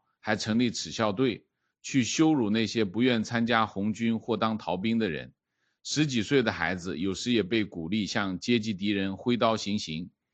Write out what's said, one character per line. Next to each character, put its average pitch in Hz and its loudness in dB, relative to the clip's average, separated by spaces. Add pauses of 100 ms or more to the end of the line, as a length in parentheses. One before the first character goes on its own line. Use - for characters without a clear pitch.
(180)
还 107 -2
成 110 -2
立 120 2
耻 - -8
笑 107 0
队， 117 -2 (360)
去 135 0
羞 160 4
辱 113 2
那 110 2
些 110 0
不 98 -2
愿 120 4
参 117 0
加 113 4
红 104 -2
军 113 0
或 110 -2
当 110 0
逃 90 -2
兵 113 0
的 110 2
人。 64 -6 (520)
十 151 0
几 127 0
岁 131 2
的 110 2
孩 85 -2
子 85 -6
有 95 -2
时 120 -4
也 104 4
被 107 0
鼓 82 -8
励 101 0
向 95 -2
阶 120 2
级 107 -2
敌 98 -2
人 98 -2
挥 123 0
刀 113 2
行 101 -4
刑。 80 -8 (240)